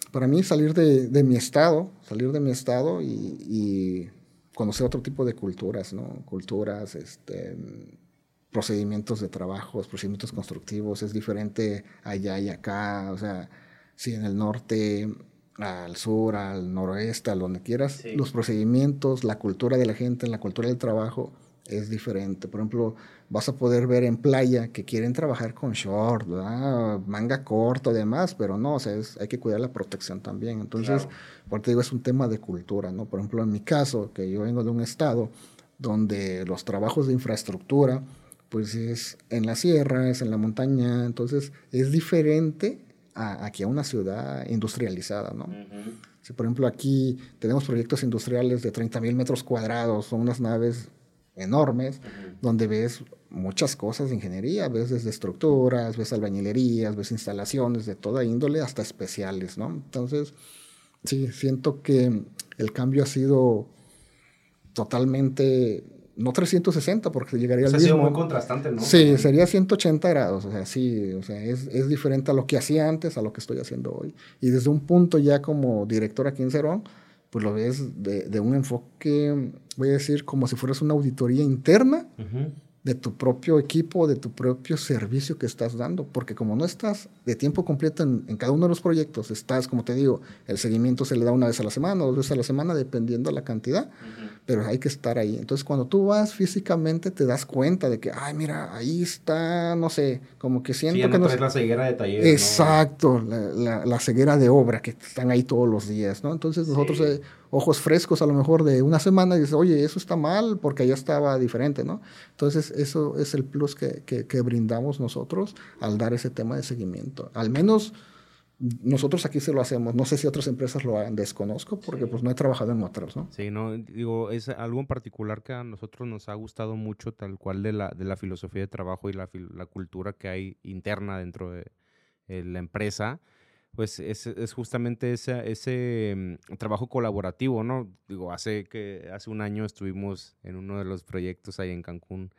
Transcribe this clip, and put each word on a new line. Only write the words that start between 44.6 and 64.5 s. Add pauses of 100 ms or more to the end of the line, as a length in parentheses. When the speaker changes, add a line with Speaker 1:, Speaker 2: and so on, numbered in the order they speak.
Speaker 1:
¿no?
Speaker 2:
Ujú. (300)
Speaker 1:
Si,
por
ejemplo,
aquí (200)
tenemos
proyectos
industriales
de
treinta
mil
metros
cuadrados,
son
unas
naves (460)
enormes,
Speaker 2:
Ujú.
Speaker 1:
donde
ves (280)
muchas
cosas
de
ingeniería,
ves
desde
estructuras,
ves
albañilerías,
ves
instalaciones
de
toda
índole,
hasta
especiales,
¿no?
Entonces, (720)
sí,
siento
que (360)
el
cambio
ha
sido (1080)